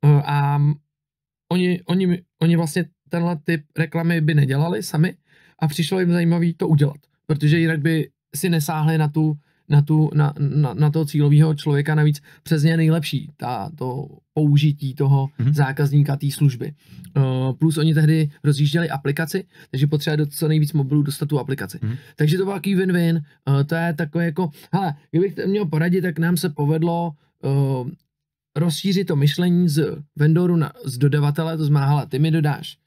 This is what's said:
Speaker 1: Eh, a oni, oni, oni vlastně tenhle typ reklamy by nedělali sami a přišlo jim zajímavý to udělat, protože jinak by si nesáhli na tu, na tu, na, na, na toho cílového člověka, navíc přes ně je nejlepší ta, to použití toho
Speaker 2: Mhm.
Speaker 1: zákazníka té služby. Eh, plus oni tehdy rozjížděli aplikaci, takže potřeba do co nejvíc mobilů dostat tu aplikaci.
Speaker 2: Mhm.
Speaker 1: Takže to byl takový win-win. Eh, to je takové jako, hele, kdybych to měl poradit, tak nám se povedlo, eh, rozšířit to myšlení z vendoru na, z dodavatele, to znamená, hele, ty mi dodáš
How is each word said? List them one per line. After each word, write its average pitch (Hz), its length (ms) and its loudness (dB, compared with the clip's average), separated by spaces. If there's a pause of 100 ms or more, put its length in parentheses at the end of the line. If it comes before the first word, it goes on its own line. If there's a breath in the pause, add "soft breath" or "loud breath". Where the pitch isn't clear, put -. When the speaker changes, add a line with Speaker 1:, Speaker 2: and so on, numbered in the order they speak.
Speaker 1:
Eh, 147 200 6
a 143 360 0 (880)
oni, 180 340 0
oni, 180 360 0 (200)
oni 170 140 4
vlastně 165 300 -2 (240)
tenhle 170 340 -2
typ 160 180 -2 (160)
reklamy 165 440 0
by 156 140 2
nedělali 147 480 2
sami 165 320 0 (440 soft breath)
a 160 80 0
přišlo 165 320 -2
jim 180 120 2
zajímavý 170 420 2
to - 140 -4
udělat, 147 300 2 (280)
protože 151 340 2
jinak 160 220 0
by 160 280 0 (260)
si 185 140 -2
nesáhli 160 480 0
na 156 100 2
tu, 156 300 0 (320 soft breath)
na 147 120 4
tu, 156 320 2
na, 147 260 2
na, 139 340 0
na 151 160 2
toho 156 160 0
cílového 147 500 4
člověka, 147 400 0
navíc 151 260 2 (220 loud breath)
přes 151 200 0
ně 160 80 4
je 165 60 2
nejlepší 160 600 0
ta, 120 380 -8
to 131 320 -8 (260)
použití 147 600 2
toho 139 340 2 (100)
Speaker 2:
Mhm. 131 140 2
Speaker 1:
zákazníka 143 600 0
té 143 160 -6
služby. 135 420 0 (440 loud breath)
Eh, 139 40 2 (380)
plus 156 180 0
oni 156 160 2
tehdy 156 360 2 (140 loud breath)
rozjížděli 147 460 0
aplikaci, 156 540 -4 (280 loud breath)
takže 139 160 0
potřeba 151 280 -2
do 151 100 0
co 151 220 -4
nejvíc 151 260 0
mobilů 147 300 0
dostat 143 220 -4
tu 143 140 -2
aplikaci. 127 420 -8
Speaker 2:
Mhm. 110 140 -4 (200 loud breath)
Speaker 1:
Takže 151 220 0
to 190 80 0
byl 196 80 -4
takový 196 220 -2
win-win. 175 460 0
Eh, 139 420 -2
to 147 120 -4
je 170 180 -2
takové 165 320 -4
jako, 165 260 -4 (220 loud breath)
hele, 175 200 -2 (180 loud breath)
kdybych 170 240 0
to - 120 -10
měl 202 180 -2
poradit, 170 360 0
tak 160 180 -6
nám 170 180 0
se 180 120 -2
povedlo, 160 640 -2 (320 soft breath)
eh, 135 480 -2 (640)
rozšířit 175 520 -2
to 165 80 0
myšlení 175 540 0
z 147 280 -2 (180)
vendoru 165 400 2
na, 160 160 -2 (140)
z 120 120 -10
dodavatele, 147 600 0
to 156 80 -2
znamená, 143 220 2
hele, 143 220 0
ty 131 100 -4
mi 160 120 2
dodáš 151 540 -2